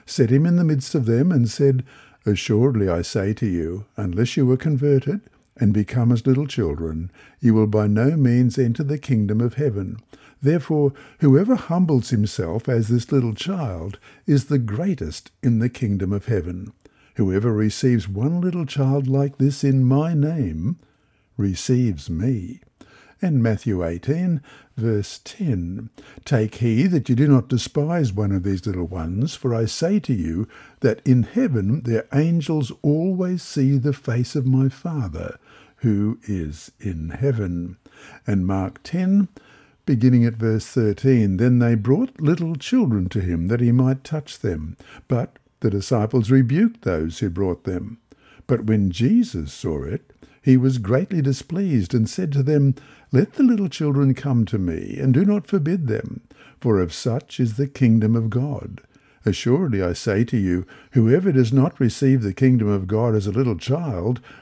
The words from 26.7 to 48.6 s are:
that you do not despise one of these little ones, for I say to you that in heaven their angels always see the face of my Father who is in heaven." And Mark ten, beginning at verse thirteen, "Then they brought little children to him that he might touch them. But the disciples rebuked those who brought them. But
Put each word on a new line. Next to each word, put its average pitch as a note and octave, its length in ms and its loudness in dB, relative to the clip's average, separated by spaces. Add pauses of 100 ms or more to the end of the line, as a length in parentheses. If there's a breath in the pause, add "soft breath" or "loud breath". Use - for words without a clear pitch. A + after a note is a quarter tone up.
that D3+ 180 0
you B2 60 2
do C#3+ 120 4
not C3+ 220 4
despise D3 640 -2
one G2+ 180 -2
of F#2+ 120 0
these F#2+ 220 -4
little F2+ 220 -4
ones, F2+ 480 -6
for B2 180 -4
I A2+ 120 0
say F#3 340 -2
to - 140 -2
you E2+ 340 -4 (320 loud breath)
that A2 240 0
in B2+ 200 4
heaven C#3 580 -2
their A#2 320 -2
angels D#3 580 0 (100)
always F3+ 600 -2
see C#3 360 0
the C3+ 140 0
face B2+ 460 -4
of C3 100 -2
my C3 220 2
Father G#2 680 -8 (440 soft breath)
who G#2+ 360 0 (100)
is D#2+ 520 -8
in E2 300 -8
heaven." F2+ 640 -4 (500 loud breath)
And G2 220 0
Mark F#2+ 360 -4
ten, F#3 440 0 (580 loud breath)
beginning B2 380 4
at A2+ 140 0
verse A2 280 0
thirteen, A2 720 2
"Then B2 220 4
they A#2 160 4
brought C3+ 460 0
little E3 340 0
children B2+ 540 0
to G#2+ 100 -4
him F2 280 -2
that A#2+ 120 0
he A#2+ 140 4
might C3 320 2
touch - 340 -8
them. E2+ 380 -6 (320 loud breath)
But - 300 -4 (200)
the A2+ 100 0
disciples G#2+ 640 0
rebuked C3+ 520 2
those E2 360 -2
who G#2 100 -2
brought F2+ 360 -4
them. G2 320 -8 (500 soft breath)
But A2 180 -2